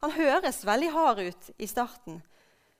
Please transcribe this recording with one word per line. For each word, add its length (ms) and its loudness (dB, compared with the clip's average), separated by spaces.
Han 160 -2
høres 480 2
veldig 300 2
hard 260 4
ut 300 -8
i 80 -8
starten, 540 -8